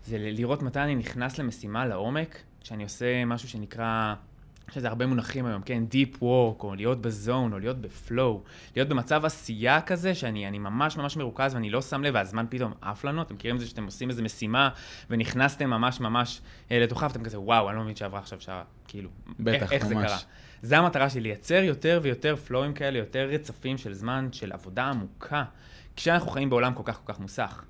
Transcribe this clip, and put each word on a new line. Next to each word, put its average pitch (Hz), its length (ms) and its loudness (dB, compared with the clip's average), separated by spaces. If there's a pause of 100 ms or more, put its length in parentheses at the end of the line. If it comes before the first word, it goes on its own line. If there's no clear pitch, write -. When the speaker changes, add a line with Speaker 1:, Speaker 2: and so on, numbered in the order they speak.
Speaker 1:
זה 113 140 -4
ל-, 107 180 -4
לראות 127 260 0
מתי 135 180 -2
אני 143 140 2
נכנס 123 440 -4
למשימה 117 480 -4
לעומק, 123 520 -2 (220)
כשאני 107 220 -10
עושה 123 420 0
משהו 120 240 -2
שנקרא, 113 680 -2 (560)
יש - 60 -10
לזה 120 120 -2
הרבה 117 180 0
מונחים 127 400 0
היום, 104 160 -2
כן? 117 280 -2
Deep 131 260 4
work, - 60 -4 (400)
או 101 140 -6
להיות 117 260 0
בזון, 113 500 0
או 101 60 -4
להיות 120 220 -4
בפלואו, 113 600 0 (340)
להיות 135 120 2
במצב 151 360 2
עשייה 127 560 2
כזה, 180 340 0
שאני, 107 340 -2
אני 101 100 -4
ממש, 127 380 0
ממש 143 200 -2
מרוכז, 131 380 0
ואני 113 160 0
לא 123 120 2
שם 139 200 -2
לב, 143 120 2
והזמן 107 360 2
פתאום 123 300 -2
עף 101 240 -6
לנו. 151 180 -2
אתם 107 120 -8
מכירים 117 220 -2
את 123 40 -2
זה 117 60 -6
שאתם 113 180 -8
עושים 123 260 -6
איזו 120 120 -2
משימה, 110 460 2 (420)
ונכנסתם 127 600 2
ממש, 123 300 2
ממש, 120 400 0 (300)
אה, 120 80 4
לתוכה, 123 280 2
ואתם 123 180 -4
כזה, 107 160 -6
"וואו, 107 280 6
אני 104 80 -2
לא 113 60 -2
מבין 110 140 -4
שעברה 98 240 -6
עכשיו 95 200 -12
שעה", 92 220 -10 (260)
כאילו, 95 220 -10 (300)
Speaker 2:
בטח, 113 220 4
Speaker 1:
איך, 95 100 0
איך 139 140 2
זה 107 80 2
Speaker 2:
ממש. 107 120 2
Speaker 1:
קרה? 101 120 0 (440)
זה 135 160 6
המטרה 156 320 6
שלי, 127 100 -2
לייצר 110 420 2
יותר 165 400 4
ויותר 143 340 2
פלואים 131 360 -2
כאלה, 139 260 0
יותר 131 320 0
רצפים 135 480 -4
של 104 160 -8
זמן, 127 380 -2
של 98 200 -8
עבודה 92 320 -4
עמוקה, 135 600 -2 (520)
כשאנחנו 170 340 4
חיים 139 200 0
בעולם 123 240 4
כל 110 100 -8
כך, 113 200 -6
כל 107 80 -10
כך - 80 -10
מוסך. 98 500 -6